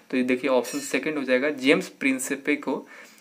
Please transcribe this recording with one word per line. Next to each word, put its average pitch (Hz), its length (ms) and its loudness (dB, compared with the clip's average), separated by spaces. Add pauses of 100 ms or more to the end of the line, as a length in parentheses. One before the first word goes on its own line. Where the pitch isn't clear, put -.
तो 139 80 0
ये 127 60 4
देखिए, 127 260 2
ऑप्शन 131 300 2
सेकंड 147 380 -2
हो 139 60 -4
जाएगा, 127 260 2
जेम्स 151 400 2
प्रिंसेपे 135 640 -2
को 139 320 -6 (340)